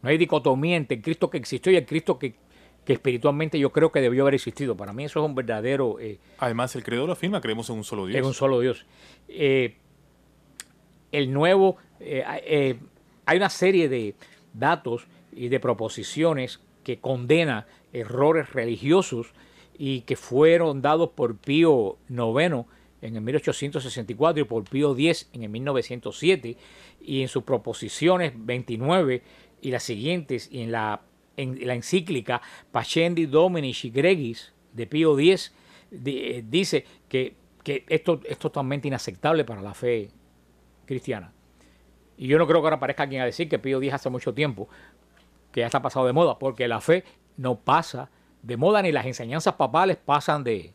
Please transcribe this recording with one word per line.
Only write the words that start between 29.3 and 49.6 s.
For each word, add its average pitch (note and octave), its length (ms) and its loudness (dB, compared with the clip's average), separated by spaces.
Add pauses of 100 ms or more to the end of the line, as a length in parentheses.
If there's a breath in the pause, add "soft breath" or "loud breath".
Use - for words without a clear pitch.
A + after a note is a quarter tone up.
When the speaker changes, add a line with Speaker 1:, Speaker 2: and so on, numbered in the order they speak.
Speaker 1:
y C3+ 100 -6
las A#2+ 120 -4
siguientes, C3+ 680 -6
y B2+ 100 -10
en A2+ 100 -6
la, G#2+ 300 -4 (340)
en B2+ 320 -6
la B2 80 -2
encíclica C3 640 -2 (300 loud breath)
Pascendi E3 560 0
Domini D#3 440 4
Gregis C3 840 -2 (200)
de A#2 140 -8
Pío D#3 280 4
diez, E3+ 380 4 (380 soft breath)
di-, C3+ 260 -6
eh, B2 300 -8
dice D#3+ 380 0 (220 loud breath)
que, C3 280 -4 (280)
que C3 240 -6
esto D#3+ 380 0
es - 140 -8
totalmente C#3+ 480 -4
inaceptable C#3 580 0
para A2 160 -10
la G2+ 140 -12
fe A#2 340 -2 (760)
cristiana. A2+ 480 -8 (840 soft breath)
Y C3 80 -10
yo D3 120 6
no E3 80 4
creo D#3+ 140 6
que C#3+ 40 0
ahora D#3 120 2
aparezca C3+ 260 -2
alguien C3+ 180 -4
a B2+ 40 0
decir D#3 220 -2
que D3+ 120 0
Pío C3+ 200 -2
diez C3+ 140 -2
hace C3+ 160 -4
mucho B2 240 -6
tiempo, A#2 340 -4 (840 loud breath)
que - 80 -4
ya A#2 80 0
está C3 160 -2
pasado C3 240 0
de B2 60 2
moda, D3+ 260 2
porque C3 280 -2
la A2+ 140 -2
fe F3 220 2 (320 soft breath)
no B2+ 240 -4
pasa C#3 500 0 (320 soft breath)
de A#2 160 -8
moda, G3 240 4
ni F3+ 100 0
las B2 140 -2
enseñanzas B2+ 480 -4
papales D#3+ 440 2